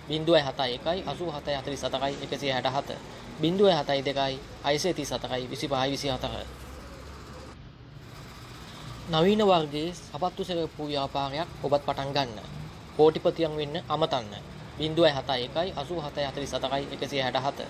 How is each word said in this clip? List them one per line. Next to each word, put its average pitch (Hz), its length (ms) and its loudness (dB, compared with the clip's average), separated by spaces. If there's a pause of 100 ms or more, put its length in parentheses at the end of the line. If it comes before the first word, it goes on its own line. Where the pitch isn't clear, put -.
බිංදුවයි 156 380 4
හතයි 135 300 -2
එකයි 165 300 -2
අසූ 160 280 -4
හතයි 147 260 -4
හතලිස් 135 260 -4
හතරයි 135 360 0
එකසිය 139 340 -2
හැට 127 140 0
හත. 131 240 0 (440)
බිංදුවයි 185 400 6
හතයි 139 280 2
දෙකයි 135 380 0 (200)
අයසය 147 320 2
තිස් 147 180 -2
හතරයි 127 340 -2
විසිපහයි 135 460 0
විසිහතර. 131 440 -2 (2750)
නවීන 185 360 6
වර්ගයේ 160 520 4
සපත්තු 175 500 -4
සෙරප්පු 165 400 -4
ව්‍යාපාරයක් 139 640 -2 (100)
ඔබත් 143 240 2
පටන් 139 280 -2
ගන්න. 127 300 0 (520)
කෝටිපතියන් 160 600 6
වෙන්න 151 320 -4
අමතන්න. 147 480 0 (420)
බිංදුවයි 156 380 4
හතයි 131 300 0
එකයි 160 300 -2
අසූ 147 280 -4
හතයි 143 240 -4
හතලිස් 135 280 -4
හතරයි 135 360 0
එකසිය 139 320 -4
හැට 127 180 2
හත. 135 300 0